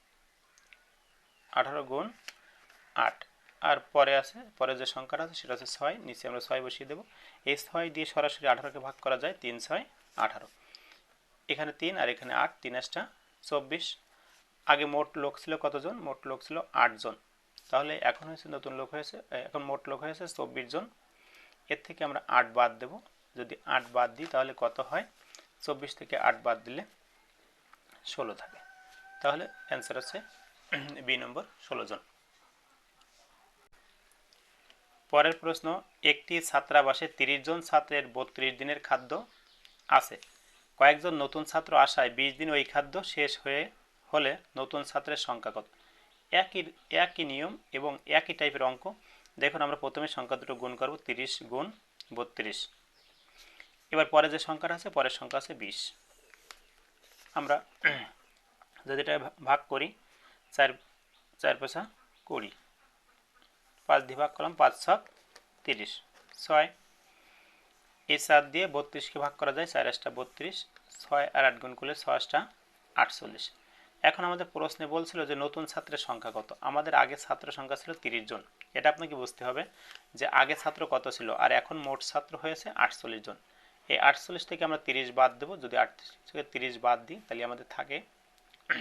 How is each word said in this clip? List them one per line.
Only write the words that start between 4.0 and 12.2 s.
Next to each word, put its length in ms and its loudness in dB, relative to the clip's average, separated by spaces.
আছে, 220 0
পরে 200 2
যে 100 -6
সংখ্যাটা 380 -6
আছে 160 -12
সেটা 140 -8
হচ্ছে 180 -8
ছয়, 320 -2
নিচে 220 -12
আমরা 140 -6
ছয় 220 -4
বসিয়ে 280 -10
দেব। 100 -10
এই 100 2
ছয় 340 -4
দিয়ে 160 -6
সরাসরি 420 0
আঠারোকে 320 2
ভাগ 220 -12
করা 140 2
যায়, 240 -4
তিন 180 -6
ছয় 240 -4
আঠারো, 320 -2
এখানে 300 -4
তিন 200 -2
আর 100 2
এখানে 260 -6